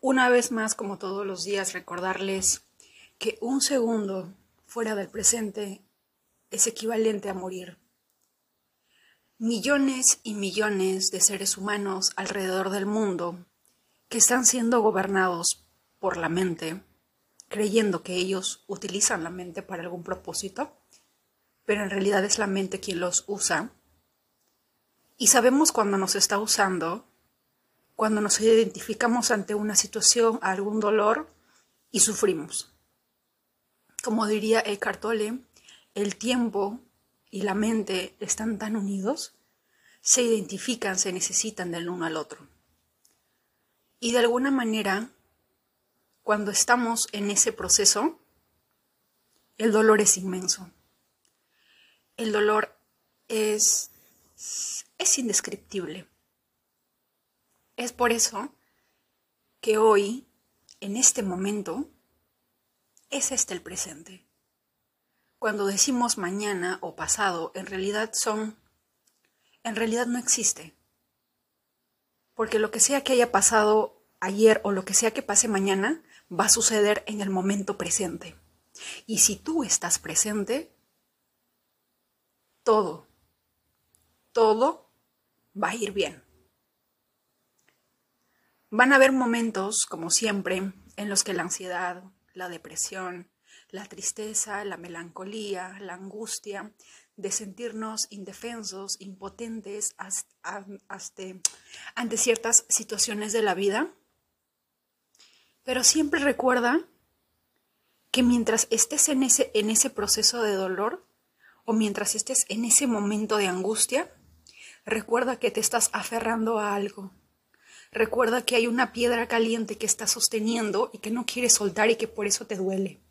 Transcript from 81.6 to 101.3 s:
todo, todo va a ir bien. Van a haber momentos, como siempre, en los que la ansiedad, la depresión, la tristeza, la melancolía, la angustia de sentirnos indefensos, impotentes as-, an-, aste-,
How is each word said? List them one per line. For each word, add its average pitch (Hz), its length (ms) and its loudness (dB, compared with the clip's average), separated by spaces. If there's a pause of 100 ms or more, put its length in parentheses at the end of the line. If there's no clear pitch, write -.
todo, 196 440 2 (1200)
todo 226 580 4 (720)
va 180 80 0
a 202 60 -6
ir 208 160 -4
bien. 185 320 -4 (2500)
Van 247 200 6
a 285 40 8
haber 269 160 10
momentos, 226 720 0
como 165 240 -10
siempre, 190 640 -2 (240)
en 202 120 -6
los 196 140 0
que 202 100 -4
la 175 100 -2
ansiedad, 180 600 -6 (300)
la 185 160 -10
depresión, 180 800 -10 (400)
la 196 160 -12
tristeza, 208 800 -6
la 190 100 -8
melancolía, 185 1040 -10
la 190 140 -12
angustia 202 800 -12 (420)
de 196 160 -6
sentirnos 220 800 -8
indefensos, 196 920 -12
impotentes 202 1000 -10
as-, 190 280 -8 (160)
an-, 196 480 -12
aste-, 185 520 -14 (520)